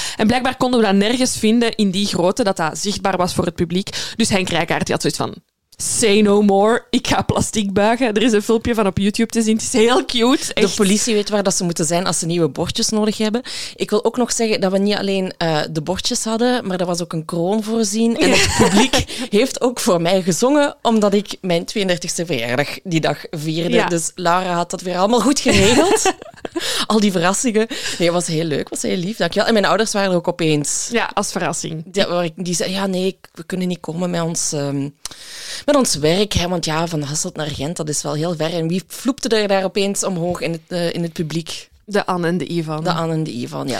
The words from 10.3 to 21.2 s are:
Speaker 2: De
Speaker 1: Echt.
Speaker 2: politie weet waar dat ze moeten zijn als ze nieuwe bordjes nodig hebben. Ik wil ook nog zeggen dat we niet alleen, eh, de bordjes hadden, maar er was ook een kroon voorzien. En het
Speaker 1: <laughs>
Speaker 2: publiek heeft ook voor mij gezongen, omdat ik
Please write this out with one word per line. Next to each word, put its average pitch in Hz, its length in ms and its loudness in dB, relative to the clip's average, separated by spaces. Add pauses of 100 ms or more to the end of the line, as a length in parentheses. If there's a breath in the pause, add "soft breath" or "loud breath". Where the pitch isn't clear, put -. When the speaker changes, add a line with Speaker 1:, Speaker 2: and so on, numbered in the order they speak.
Speaker 2:
De - 60 -8
Speaker 1:
Echt. 202 220 2
Speaker 2:
politie 208 380 2
weet 208 160 0
waar 202 140 0
dat 190 120 0
ze - 80 -2
moeten 170 220 -2
zijn 170 200 0
als 180 140 -2
ze - 60 -4
nieuwe 165 240 2
bordjes 175 400 -2
nodig 214 280 0
hebben. 214 240 0 (340 loud breath)
Ik - 140 -4
wil 214 160 0
ook - 120 0
nog 240 140 0
zeggen 220 300 0
dat 185 100 2
we 196 60 0
niet 202 180 2
alleen, 196 420 -2
eh, 165 220 0 (120)
de 156 100 -4
bordjes 185 420 -4
hadden, 233 440 0
maar 185 120 -2
er 180 60 0
was 175 160 -2
ook 165 120 -6
een 160 120 -4
kroon 180 380 -2
voorzien. 226 560 0
En - 120 4
het - 260 2
Speaker 1:
<laughs> - 60 4
Speaker 2:
publiek 254 680 2
heeft 233 320 2
ook 240 180 0
voor 175 220 2
mij 185 200 2
gezongen, 269 600 2
omdat 214 320 4
ik 208 280 -2